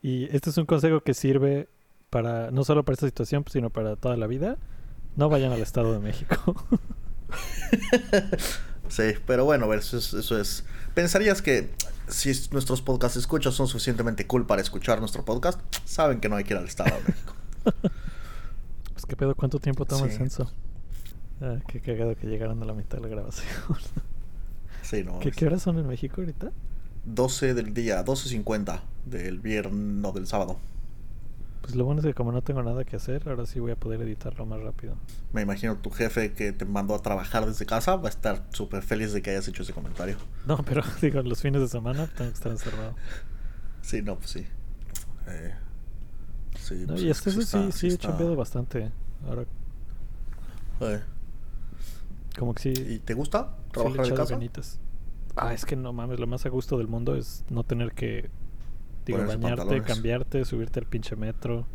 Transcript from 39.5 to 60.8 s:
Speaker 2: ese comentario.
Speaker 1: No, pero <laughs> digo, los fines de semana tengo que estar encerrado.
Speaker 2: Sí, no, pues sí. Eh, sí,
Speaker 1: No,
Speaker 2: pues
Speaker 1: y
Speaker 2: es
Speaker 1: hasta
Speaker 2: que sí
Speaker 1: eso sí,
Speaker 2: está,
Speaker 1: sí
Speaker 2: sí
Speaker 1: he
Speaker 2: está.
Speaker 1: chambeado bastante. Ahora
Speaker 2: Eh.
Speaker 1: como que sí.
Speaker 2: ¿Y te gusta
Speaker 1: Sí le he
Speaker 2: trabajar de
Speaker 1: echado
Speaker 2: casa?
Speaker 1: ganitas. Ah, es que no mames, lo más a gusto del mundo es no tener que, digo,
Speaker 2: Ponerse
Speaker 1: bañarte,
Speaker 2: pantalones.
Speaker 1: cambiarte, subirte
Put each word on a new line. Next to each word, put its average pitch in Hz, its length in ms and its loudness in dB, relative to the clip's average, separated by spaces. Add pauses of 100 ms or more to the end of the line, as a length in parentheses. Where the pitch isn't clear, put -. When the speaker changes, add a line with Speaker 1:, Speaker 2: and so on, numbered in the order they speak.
Speaker 2:
ese 87 100 -4
comentario. 90 440 -2 (300)
Speaker 1:
No, 143 180 4
pero 135 180 2 (100)
<laughs> - 100 -4
digo, 143 200 4
los 123 180 0
fines 139 200 4
de 127 80 4
semana 123 380 0 (100)
tengo 120 140 -2
que 117 60 -4
estar - 140 -2
encerrado. 110 440 -2 (880)
Speaker 2:
Sí, 113 200 0
no, 101 140 -2
pues - 140 -4
sí. - 160 -4 (840)
Eh, 85 260 -4 (1040)
sí, - 220 -4
Speaker 1:
No, 165 140 -2
Speaker 2:
pues 185 80 0
Speaker 1:
y 170 80 4
Speaker 2:
es 147 80 2
Speaker 1:
hasta 202 120 0
Speaker 2:
que 190 60 2
sí 220 60 2
Speaker 1:
eso 208 160 2
sí, - 0 -
Speaker 2:
está, 196 140 2
Speaker 1:
sí - 80 -2
Speaker 2:
sí 180 60 2
Speaker 1:
he 180 40 4
Speaker 2:
está. 180 180 0
Speaker 1:
chambeado 165 260 2
bastante. 120 560 -2 (380)
Ahora 120 160 -2 (1400)
Speaker 2:
Eh. 104 200 0 (1400)
Speaker 1:
como 120 160 0
que - 80 -4
sí. 131 100 2 (220)
Speaker 2:
¿Y 110 60 -4
te - 140 -4
gusta 143 360 0
Speaker 1:
Sí - 20 -4 (100)
le - 60 -8
he - 40 -10
Speaker 2:
trabajar 127 280 0
de - 80 2
Speaker 1:
echado 131 80 0
Speaker 2:
casa? 147 180 0
Speaker 1:
ganitas. 120 460 -4 (560)
Ah, 120 180 0
es 120 120 -2
que 147 100 0
no 123 160 -4
mames, 120 260 -4
lo 120 80 0
más 123 200 -2
a - 20 0
gusto 131 300 0
del 113 100 0
mundo 117 260 0
es - 360 -4
no 120 120 0
tener 117 300 0
que, 110 380 -2 (760)
digo, 117 120 2
Speaker 2:
Ponerse 107 180 0
Speaker 1:
bañarte, 120 220 0
Speaker 2:
pantalones. 101 280 2
Speaker 1:
cambiarte, 120 580 2
subirte 117 360 0